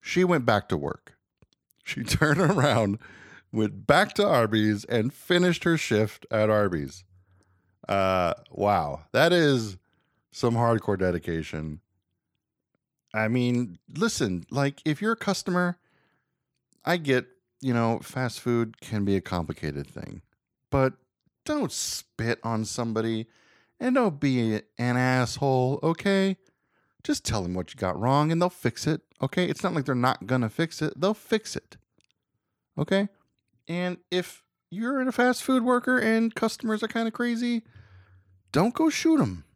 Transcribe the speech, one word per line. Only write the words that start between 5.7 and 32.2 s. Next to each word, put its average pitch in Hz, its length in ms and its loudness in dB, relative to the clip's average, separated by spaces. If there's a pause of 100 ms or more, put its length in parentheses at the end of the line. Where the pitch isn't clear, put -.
shift - 520 0
at 107 200 2
Arby's. 90 520 0 (880)
Uh, 95 460 2 (160)
wow. 87 600 -2
That 165 200 4
is 127 460 2 (520)
some 120 240 0
hardcore 113 440 0
dedication. 82 800 -4 (1300)
I 110 140 0
mean, 120 500 -2 (180)
listen, 127 540 -2
like, 139 340 -2
if 151 160 -2
you're 220 120 0
a 226 40 -2
customer, 180 600 -2 (1040)
I 175 120 2
get, 139 300 2 (340)
you 127 140 -2
know, 117 280 2
fast - 380 -6
food 117 400 -2
can 104 240 -4
be 98 120 2
a 92 40 2
complicated 76 680 -6
thing, - 360 -14 (480)
but 131 240 2 (500)
don't 202 280 -4
spit - 680 -6
on 113 220 -2
somebody 113 600 -4 (540)
and 247 140 0
don't 202 260 2
be 120 400 2 (180)
an 123 180 0
asshole, 127 840 0
okay? 190 540 0 (680)
Just - 220 -4
tell 110 180 -2
them 90 120 -4
what 90 180 -6
you - 60 -20
got 92 200 -2
wrong 139 320 2
and 165 100 0
they'll 175 100 0
fix - 360 -4
it, 151 160 -2 (200)
okay? 180 240 -2
It's - 160 -4
not 180 120 -2
like 143 120 -2
they're 139 80 0
not 123 320 0
gonna 123 240 0
fix - 320 -4
it. 147 180 -6
They'll 196 140 0
fix - 420 -6
it, - 200 -14 (1000)